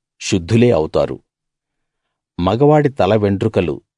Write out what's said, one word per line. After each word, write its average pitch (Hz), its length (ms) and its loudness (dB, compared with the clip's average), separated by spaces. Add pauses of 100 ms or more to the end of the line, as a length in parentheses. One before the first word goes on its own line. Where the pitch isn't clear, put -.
(200)
శుద్ధులే 110 500 0
అవుతారు. 78 500 -2 (1200)
మగవాడి 143 480 2
తల 101 260 0
వెంట్రుకలు 101 680 -2 (160)